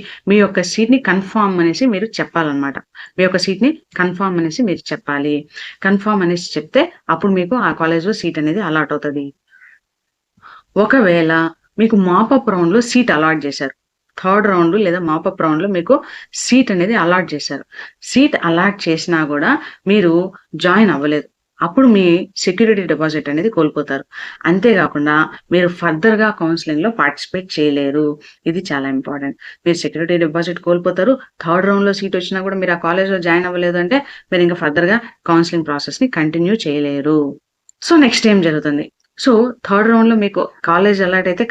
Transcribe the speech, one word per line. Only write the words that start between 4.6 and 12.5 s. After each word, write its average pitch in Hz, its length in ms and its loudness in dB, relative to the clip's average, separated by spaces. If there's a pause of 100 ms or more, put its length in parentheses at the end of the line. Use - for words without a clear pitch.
మీరు 160 220 -4
చెప్పాలి. 147 440 -4 (520)
కన్ఫర్మ్ 202 400 0
అనేసి 175 280 -4
చెప్తే 254 280 0 (320)
అప్పుడు 196 240 0
మీకు 180 180 -2 (100)
ఆ 160 40 0 (100)
కాలేజ్‌లో 165 400 0
సీట్ 165 220 -4
అనేది 165 260 -2
అలాట్ 156 260 -2
అవుతది. 143 300 -6 (1600)
ఒకవేళ 175 460 4 (500)
మీకు 226 160 4 (120)
మాపప్ 226 460 2